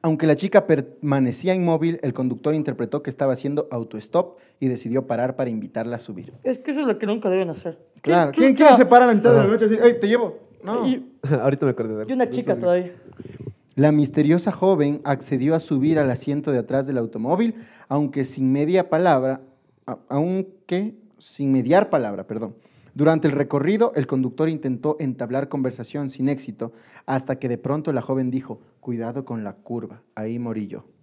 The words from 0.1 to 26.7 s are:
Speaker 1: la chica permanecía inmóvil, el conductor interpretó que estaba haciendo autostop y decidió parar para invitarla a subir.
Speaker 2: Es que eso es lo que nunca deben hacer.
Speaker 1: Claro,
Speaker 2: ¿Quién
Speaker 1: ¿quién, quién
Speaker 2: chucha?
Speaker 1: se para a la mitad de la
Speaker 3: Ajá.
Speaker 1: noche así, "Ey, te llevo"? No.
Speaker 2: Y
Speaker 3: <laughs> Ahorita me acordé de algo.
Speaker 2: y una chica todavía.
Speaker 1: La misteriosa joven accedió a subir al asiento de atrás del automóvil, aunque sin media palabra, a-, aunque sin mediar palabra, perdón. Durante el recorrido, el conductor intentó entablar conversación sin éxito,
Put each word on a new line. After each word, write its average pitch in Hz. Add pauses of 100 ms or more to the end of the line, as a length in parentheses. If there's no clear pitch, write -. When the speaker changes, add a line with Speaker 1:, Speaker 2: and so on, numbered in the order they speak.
Speaker 1:
la 151
chica 196
permanecía 139
inmóvil, 165
el 127
conductor 131
interpretó 143
que 143
estaba 135
haciendo 139
autostop 120 (220)
y 131
decidió 120
parar 123
para 127
invitarla 113
a -
subir. 92 (120)
Speaker 2:
Es 254
que 302
eso 277
es 269
lo 214
que -
nunca 208
deben 185
hacer. 165 (240)
Speaker 1:
Claro, 156
Speaker 2:
¿Quién 262
Speaker 1:
¿quién, 269
quién 302
Speaker 2:
chucha? 247
Speaker 1:
se 254
para 247
a 247
la 233
mitad 220
de 233
la -
Speaker 3:
Ajá. 208
Speaker 1:
noche 226
así, 214
"Ey, 240
te 208
llevo"? 220 (260)
No. 233
Speaker 2:
Y 262 (120)
Speaker 3:
<laughs> 135
Ahorita 139
me 127
acordé 110
de 214
algo. 214
Speaker 2:
y 262
una 247
chica 233
todavía. 180 (840)
Speaker 1:
La 151
misteriosa 151
joven 147
accedió 139
a 160
subir 156
al 139
asiento 143
de 127
atrás 131
del 135
automóvil, 147 (340)
aunque 143
sin 131
media 175
palabra, 139 (440)
a-, 123 (100)
aunque 185 (220)
sin -
mediar 135
palabra, 104
perdón. 110 (380)
Durante 156
el 139
recorrido, 151
el 139
conductor 131
intentó 147
entablar 131
conversación 131
sin 131
éxito, 117 (320)